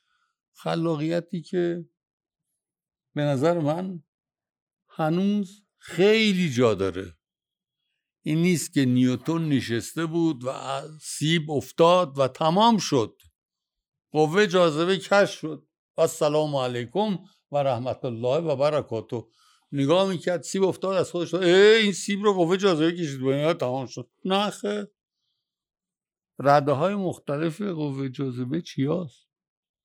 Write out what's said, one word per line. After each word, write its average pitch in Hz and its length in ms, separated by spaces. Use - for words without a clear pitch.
خلاقیتی 165 880
که 175 440
به 147 80
نظر 147 380
من 170 440
هنوز 185 760
خیلی 202 720
جا 120 240
داره. 92 420
این 156 200
نیست 175 320
که 139 120
نیوتن 127 640
نشسته 117 560
بود 160 380
و 135 380
سیب 156 500
افتاد 165 680
و 131 80
تمام 196 500
شد. 123 440
قوهٔ 156 360
جاذبه 170 500
کشف 196 420
شد. 151 280
و 160 40
السلام 151 540
علیکم 131 640
و 143 60
رحمت 131 480
الله 123 320
و 160 180
برکاته. 123 680
نگاه 160 380
می‌کرد، 175 320
سیب 190 220
افتاد، 185 340
از - 140
خودش 175 180
داد، 180 140
"اه، 170 60
این 202 80
سیب 196 320
رو 208 100
قوهٔ 180 240
جاذبه 175 340
کشید، 147 300
با 135 120
اینا 151 200
تمام 131 320
شد." - 240
نه 196 240
خیر. 208 380
رده‌های 143 560
مختلف 160 680
قوهٔ 147 480
جاذبه 127 520
چی - 240
هست؟ 165 420